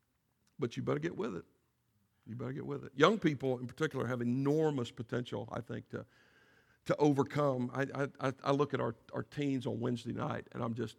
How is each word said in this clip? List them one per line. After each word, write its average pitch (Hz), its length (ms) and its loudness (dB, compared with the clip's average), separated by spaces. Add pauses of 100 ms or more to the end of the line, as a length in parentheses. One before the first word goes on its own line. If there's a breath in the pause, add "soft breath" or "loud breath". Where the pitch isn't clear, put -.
(580)
But 135 180 -2
you 135 60 -4
better 131 160 0
get 156 180 -4
with 220 200 -4
it. - 80 -10 (840)
You 107 80 -10
better 123 160 -6
get 131 160 -8
with 139 160 -6
it. - 140 -14
Young 180 240 8
people 131 400 2
in 123 80 -6
particular 135 400 -2
have 123 120 0
enormous 139 680 2
potential, 120 640 -6
I 120 80 -4
think, 117 300 -10
to, 117 140 -8 (840 soft breath)
to 165 100 2
overcome. 139 760 2
I, 131 100 -2 (120)
I, 135 140 -2 (200)
I, 131 40 -2 (100)
I - 80 0
look 139 240 2
at 127 60 2
our, 120 160 0 (160)
our 127 100 -4
teens 135 460 -2
on 113 100 -2
Wednesday 117 340 -2
night, 117 380 -4
and 127 100 -6
I'm 117 140 -2
just, 113 240 -6